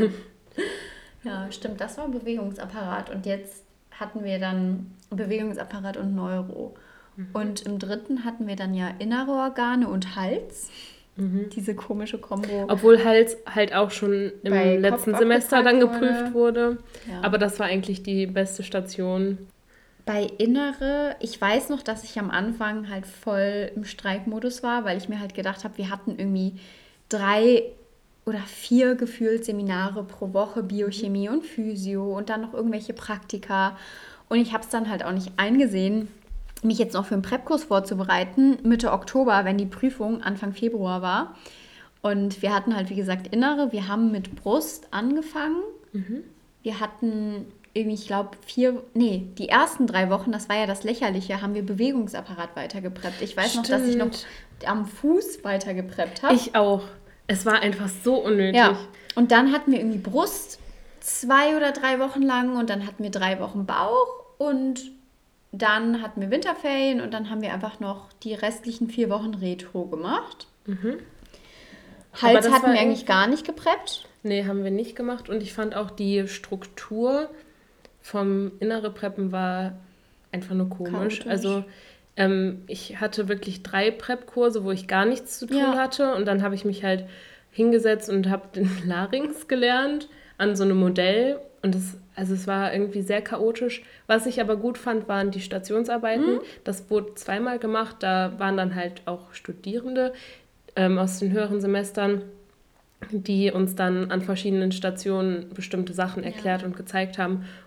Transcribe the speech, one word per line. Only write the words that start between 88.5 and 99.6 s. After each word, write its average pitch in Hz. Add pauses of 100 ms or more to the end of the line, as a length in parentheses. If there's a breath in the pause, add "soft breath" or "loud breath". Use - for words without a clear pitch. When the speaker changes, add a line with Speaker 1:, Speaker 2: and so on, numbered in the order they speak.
Speaker 2:
den 190
<laughs> 170
Larynx 196
gelernt 262 (280 loud breath)
an 202
so 196
einem 190
Modell. 190 (220)
Und 190
das, - (180)
also 190
es 185
war 196
irgendwie 202
sehr 202
chaotisch. 226 (240 loud breath)
Was 226
ich 247
aber 214
gut 233
fand, 220
waren 196
die 190
Stationsarbeiten. 226
Speaker 1:
Mhm. - (240 loud breath)
Speaker 2:
Das 190
wurde 208
zweimal 233
gemacht. 220
Da 185
waren 196
dann 185
halt 175
auch 175
Studierende, 254 (640 loud breath)